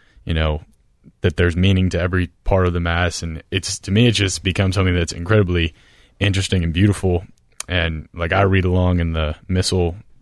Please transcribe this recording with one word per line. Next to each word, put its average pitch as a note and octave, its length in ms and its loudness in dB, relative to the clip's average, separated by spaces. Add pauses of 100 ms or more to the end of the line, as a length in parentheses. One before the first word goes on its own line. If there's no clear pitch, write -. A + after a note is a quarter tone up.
(240)
you E2 120 -6
know, D#2 260 0 (600)
that D#2 160 0
there's F2 200 2
meaning F#2 320 2
to E2+ 100 -2
every F2+ 280 -2 (160)
part F#2 240 2
of F2 60 0
the F2 60 -2
Mass. E2+ 440 -2
And E2 260 -10
it's, - 300 -6
to - 120 -10
me, A#2 160 4
it A2+ 40 4
just G2 320 -2
becomes F#2+ 320 0
something F#2 180 2
that's E2+ 200 0
incredibly F2 600 0 (460)
interesting F#2+ 440 0
and E2 100 -2
beautiful. F#2 500 2 (440)
And, E2 460 -4
like, E2+ 200 -4
I G2 100 2
read F#2+ 220 4
along F2+ 340 2
in E2+ 140 -2
the D#2 220 -2 (120)
Missal F2+ 480 0 (260)